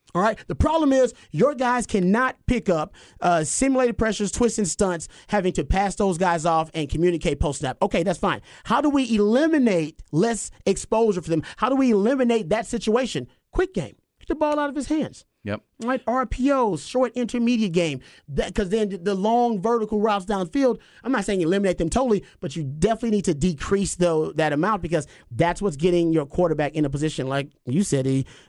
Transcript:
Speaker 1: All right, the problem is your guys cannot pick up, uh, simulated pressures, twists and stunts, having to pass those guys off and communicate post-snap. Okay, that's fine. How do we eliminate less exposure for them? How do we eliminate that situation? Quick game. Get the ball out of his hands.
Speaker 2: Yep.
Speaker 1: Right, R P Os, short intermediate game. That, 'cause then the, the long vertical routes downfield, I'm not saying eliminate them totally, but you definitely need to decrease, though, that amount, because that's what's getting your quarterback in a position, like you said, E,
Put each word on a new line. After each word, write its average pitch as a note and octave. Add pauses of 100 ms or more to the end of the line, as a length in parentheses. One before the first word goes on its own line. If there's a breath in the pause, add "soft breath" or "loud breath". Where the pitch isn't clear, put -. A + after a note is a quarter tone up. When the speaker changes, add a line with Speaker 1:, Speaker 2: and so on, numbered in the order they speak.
(160)
Speaker 1:
All F3
right, G#3+ (100)
the E3
problem D4+
is B3+ (200 loud breath)
your B3+
guys A#3+
cannot G#3+ (100)
pick A#3+
up, D#3 (280 loud breath)
uh, E3+
simulated B3+
pressures, G#3+
twists A#3
and G3+
stunts, F3+ (220 loud breath)
having F#3
to D#3+
pass F#3+
those F#3+
guys E3+
off D#3+
and D3+
communicate E3
post-snap. C#3
Okay, F#3
that's F#3
fine. D3+ (240 loud breath)
How A#3+
do D4
we B3+
eliminate A3
less G#3 (160 soft breath)
exposure G#3
for D3+
them? D#3+ (160 loud breath)
How A3
do C4+
we C4
eliminate A3+
that A3
situation? A3 (240 soft breath)
Quick F#4
game. C3+ (240)
Get -
the E4+
ball D4
out C#4+
of B3+
his C#4
hands. D4 (200)
Speaker 2:
Yep. G2+ (220)
Speaker 1:
Right, B3+
R B3+
P C4+
Os, A3
short B3
intermediate A#3
game. D#3+ (300 loud breath)
That, E3
'cause G3
then G#3+
the, F#3+
the G3
long A3+
vertical A3
routes G3+
downfield, G#3+ (240 loud breath)
I'm B3+
not G#3+
saying G3
eliminate F#3+
them E3
totally, A#3 (160 loud breath)
but E3+
you D#3+
definitely G#3
need F#3+
to F3+
decrease, F3+
though, D#3+
that D3+
amount, F3+
because D#3 (260 loud breath)
that's E3+
what's F#3
getting E3+
your D3+
quarterback D#3
in D3+
a -
position, C#3+
like C#3 (160)
you D3+
said, C3+
E, C3+ (240 loud breath)